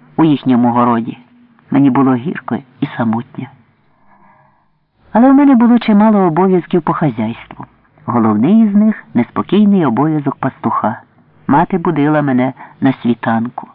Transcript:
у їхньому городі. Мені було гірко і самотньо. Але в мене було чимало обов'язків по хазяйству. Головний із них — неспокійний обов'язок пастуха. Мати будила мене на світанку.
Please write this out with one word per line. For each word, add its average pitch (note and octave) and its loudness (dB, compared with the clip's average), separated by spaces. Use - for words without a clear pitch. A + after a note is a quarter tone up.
у D#3 2
їхньому B2+ 2
городі. A#2+ -2
Мені C#3 4
було C3 2
гірко A#2+ -8
і - -2
самотньо. A#2 -6
Але C4 4
в - 6
мене C#4 4
було A#3 4
чимало G#3+ 2
обов'язків F3+ 0
по E3 -4
хазяйству. A2+ -6
Головний A#2 0
із G#3 0
них — - 0
неспокійний F#3 0
обов'язок C#3 -2
пастуха. - -6
Мати D#3+ 0
будила D3+ -2
мене B2+ -2
на C3+ 0
світанку. A#2 -4